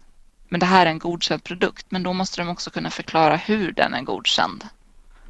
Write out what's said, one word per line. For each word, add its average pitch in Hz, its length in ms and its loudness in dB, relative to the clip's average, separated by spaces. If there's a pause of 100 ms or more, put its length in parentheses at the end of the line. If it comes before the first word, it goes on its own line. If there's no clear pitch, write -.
(500)
men 175 100 0
det 180 60 2
här 180 200 8
är 160 40 4
en 160 100 -2
godkänd 170 440 -4
produkt", - 460 -4
men 185 140 -2
då 180 100 -2
måste 185 280 -4
de 175 80 -4
också - 200 -8
kunna 165 200 -6
förklara 160 460 2
hur 208 360 0
den 135 220 0
är 127 80 -4
godkänd, - 680 -2 (640)